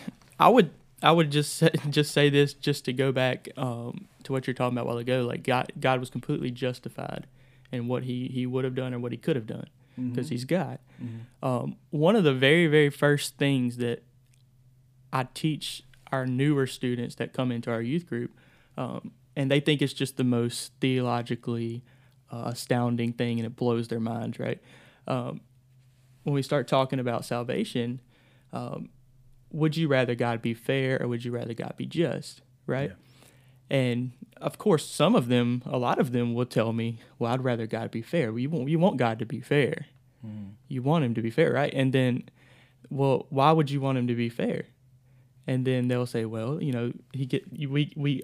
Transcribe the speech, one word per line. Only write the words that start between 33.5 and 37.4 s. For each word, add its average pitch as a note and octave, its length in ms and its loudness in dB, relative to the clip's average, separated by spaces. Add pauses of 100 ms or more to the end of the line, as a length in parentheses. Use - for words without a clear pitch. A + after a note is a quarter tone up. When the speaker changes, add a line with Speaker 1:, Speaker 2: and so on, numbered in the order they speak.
Speaker 1:
And B2 420 0 (260)
of D3+ 200 -8
course, F3 300 2
some F#3 280 4
of B2 140 2
them, B2 360 2
a C#3 120 -4
lot B2 220 0
of B2+ 120 0
them A#2+ 220 0
will B2 120 0
tell A2+ 280 0
me, A2+ 260 -4 (180)
"Well, A#2 140 0
I'd B2+ 120 0